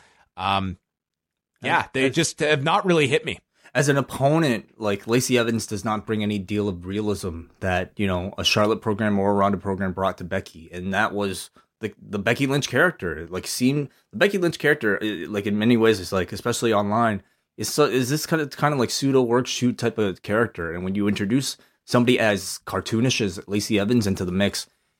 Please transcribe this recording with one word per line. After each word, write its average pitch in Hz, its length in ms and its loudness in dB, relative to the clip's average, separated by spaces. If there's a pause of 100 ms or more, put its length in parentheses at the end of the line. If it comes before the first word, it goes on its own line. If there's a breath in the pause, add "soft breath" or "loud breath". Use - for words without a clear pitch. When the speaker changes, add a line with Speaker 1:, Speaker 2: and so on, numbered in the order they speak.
(360 soft breath)
Speaker 1:
um, 95 400 -2 (840)
yeah, 143 180 0
Speaker 2:
As, - 140 -4
Speaker 1:
they 135 120 2
Speaker 2:
as 131 80 0
Speaker 1:
just 160 260 -2
have 151 220 2
not 175 220 0
really 165 240 4
hit 147 160 0
me. 123 160 -8 (340 soft breath)
Speaker 2:
As 131 140 2
an 139 80 4
opponent, 139 840 0
like, 101 280 -2
Lacey 123 320 2
Evans 113 280 0
does 104 180 -8
not 107 220 -4
bring 107 160 -2
any 104 160 0
deal 104 300 -2
of 87 160 -6
realism 95 600 -4 (160)
that, 92 360 -2
you 104 100 0
know, 92 300 -2
a 101 80 -6
Charlotte 107 380 2
program 104 360 0
or 98 120 2
a 101 40 2
Ronda 101 220 4
program 95 380 -4
brought 95 240 -2
to 92 60 -12
Becky, 85 460 -8
and 90 220 -6
that 95 220 0
was 98 360 -4 (300 soft breath)
the, 107 200 -6
the 101 180 -6
Becky 120 280 0
Lynch 139 220 0
character. 98 600 0
Like, 90 160 -8
seemed, 135 420 0 (220 soft breath)
the - 80 -12
Becky 202 200 2
Lynch 170 200 0
character, 131 440 0
uh, 85 260 -4
like, 101 180 -4
in 104 120 0
many 117 180 4
ways, 110 240 4
is, 87 120 -8
like, 92 200 -2
especially 117 400 -2
online, 104 500 0 (340)
is 110 120 -6
so, 147 180 2
is 123 220 0
this 151 160 -2
kind 160 160 0
of, 143 100 -6
kind 151 220 0
of, 143 60 -2
like, 113 120 0
pseudo 135 300 2
work 123 280 2
shoot 123 280 -2
type 117 220 -2
of 101 240 -2
character, 101 500 -2
and 87 120 -6
when 95 100 -4
you 101 140 0
introduce 107 480 0 (280 soft breath)
somebody 123 360 4
as 101 460 0
cartoonish 113 540 0
as 98 280 -2
Lacey 104 320 0
Evans 107 260 2
into 95 180 -2
the 90 80 -4
mix, 98 340 0 (340)